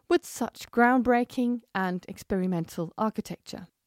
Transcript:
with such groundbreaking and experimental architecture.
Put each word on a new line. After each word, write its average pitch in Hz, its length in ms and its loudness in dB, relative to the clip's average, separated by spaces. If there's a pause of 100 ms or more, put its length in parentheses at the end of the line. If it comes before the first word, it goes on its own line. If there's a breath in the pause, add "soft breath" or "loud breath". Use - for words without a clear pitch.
with 349 180 2
such - 460 -8
groundbreaking 240 920 2 (120)
and 185 340 -2
experimental 185 880 -4
architecture. - 720 -6 (200)